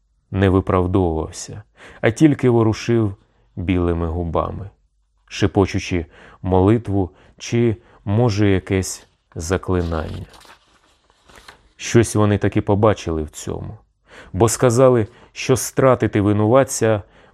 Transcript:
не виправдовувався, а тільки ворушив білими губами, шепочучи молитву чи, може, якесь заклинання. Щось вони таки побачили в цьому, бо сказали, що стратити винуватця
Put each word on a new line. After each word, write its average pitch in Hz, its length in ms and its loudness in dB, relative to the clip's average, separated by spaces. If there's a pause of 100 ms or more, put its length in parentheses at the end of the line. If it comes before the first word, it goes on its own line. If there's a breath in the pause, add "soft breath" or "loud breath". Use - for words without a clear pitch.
(320)
не 95 180 2
виправдовувався, 90 1120 -2 (380 loud breath)
а 120 100 0
тільки 139 380 2
ворушив 113 640 0 (400)
білими 87 520 -2
губами, 87 600 -6 (580)
шепочучи 95 800 -2 (360 loud breath)
молитву 98 680 2 (280 soft breath)
чи, 117 380 -2 (300 soft breath)
може, 107 440 0
якесь 95 580 -2 (280)
заклинання. 87 880 -4 (1500 loud breath)
Щось - 400 2
вони 104 220 2
таки 104 240 -2
побачили 98 600 0
в 78 60 -10
цьому, - 480 -12 (560 loud breath)
бо 110 160 2
сказали, 123 580 4 (240 soft breath)
що - 260 -2
стратити 120 640 0
винуватця 107 800 2 (320 soft breath)